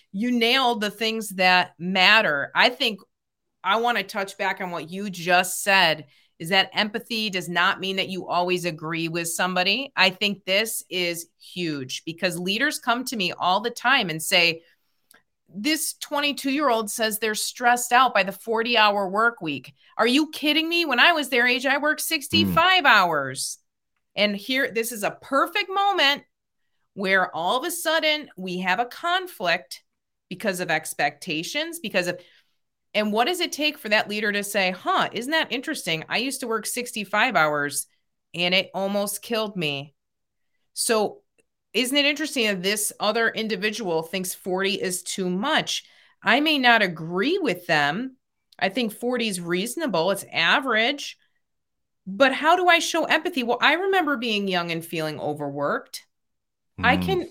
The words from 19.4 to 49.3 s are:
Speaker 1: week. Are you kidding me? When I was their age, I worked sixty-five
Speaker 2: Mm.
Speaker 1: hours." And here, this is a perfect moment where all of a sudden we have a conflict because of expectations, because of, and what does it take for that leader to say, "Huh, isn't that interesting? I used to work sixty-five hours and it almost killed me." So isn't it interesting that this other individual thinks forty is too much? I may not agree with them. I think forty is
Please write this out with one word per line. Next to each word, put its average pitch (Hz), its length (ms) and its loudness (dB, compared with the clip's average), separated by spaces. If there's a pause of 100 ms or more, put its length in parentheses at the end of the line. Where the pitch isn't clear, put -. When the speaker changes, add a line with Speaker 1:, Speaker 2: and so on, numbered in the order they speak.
Speaker 1:
week. 147 320 -6 (220)
Are 226 120 4
you 285 240 4
kidding 302 360 0
me? 339 160 0
When 262 160 0
I 320 140 8
was 302 160 -2
their 247 180 4
age, 254 180 0
I 277 120 2
worked 302 240 0
sixty-five 330 840 2
Speaker 2:
Mm. 277 60 6
Speaker 1:
hours." 151 680 2 (560)
And 202 200 2
here, 262 340 -2
this 226 220 -4
is 214 120 -6
a - 180 -4
perfect 339 480 -2
moment 370 540 2 (720)
where 190 400 2
all 175 240 0
of 262 60 -4
a 339 80 -4
sudden 311 640 0
we 185 240 -6
have 185 200 0
a 247 60 -2
conflict 339 960 -4 (460)
because 185 300 -4
of 175 100 -4
expectations, 165 1120 -4
because 185 280 -2
of, 175 140 -6 (720)
and 214 180 0
what 220 140 2
does 359 140 -2
it 339 120 -2
take 302 280 -4
for - 100 -10
that 214 180 2
leader 208 240 -2
to 202 120 -2
say, 196 260 0
"Huh, 233 420 0
isn't 240 200 -6
that 320 200 0
interesting? 208 580 -4
I 175 80 -2
used 269 240 -4
to 254 60 -4
work 220 200 -4
sixty-five 220 680 -2
hours 147 520 0 (480)
and 175 180 0
it 185 220 2
almost 202 480 -2
killed 220 340 -4
me." 147 380 -4 (800)
So - 500 -2 (500)
isn't 254 240 0
it 285 80 4
interesting 285 420 0
that 196 160 -2
this 208 360 -2
other 220 300 0
individual 202 760 -2
thinks 185 300 -6
forty 190 480 -2
is 180 220 -4
too 185 260 -4
much? 214 560 -2 (360)
I 226 180 4
may 302 200 2
not 233 220 6
agree 180 580 0
with 254 280 -2
them. 165 500 0 (420)
I 196 100 0
think 220 240 -2
forty 240 340 -2
is 180 140 -4